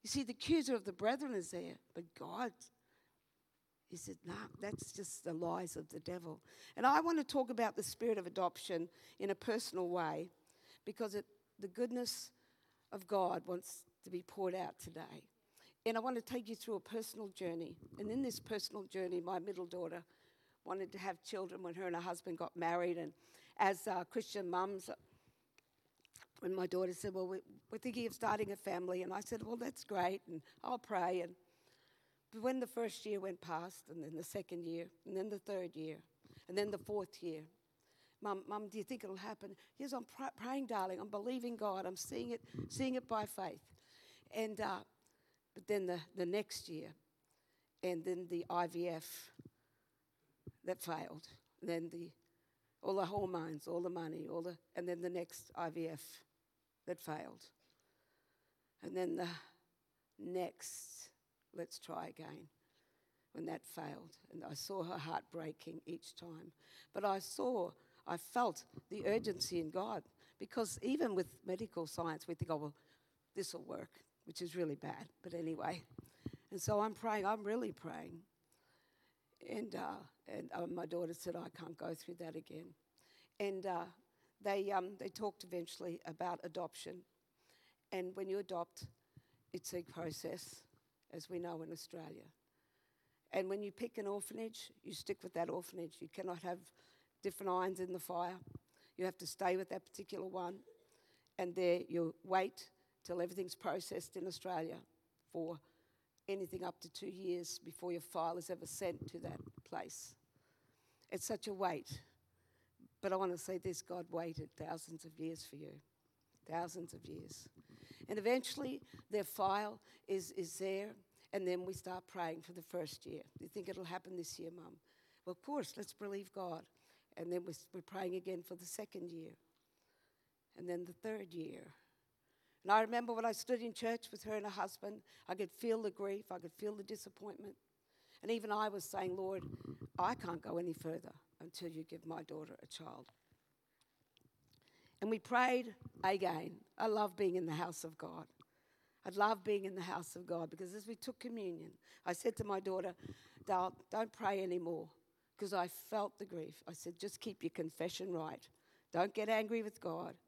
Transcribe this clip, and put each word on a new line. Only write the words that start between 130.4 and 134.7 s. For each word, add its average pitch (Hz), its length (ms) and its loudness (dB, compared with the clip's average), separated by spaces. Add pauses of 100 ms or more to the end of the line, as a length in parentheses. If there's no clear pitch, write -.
And 180 120 -6
then 175 160 0
the 175 80 -10
third 202 420 -6
year. 160 400 -8 (880)
And 190 100 6
I 220 80 12
remember 233 320 4
when 226 140 4
I 226 60 6
stood 240 280 4
in 233 140 -2
church 233 360 0
with 214 140 -12
her 214 100 0
and 208 120 0
her 196 60 -2 (100)
husband, 202 400 -4 (260)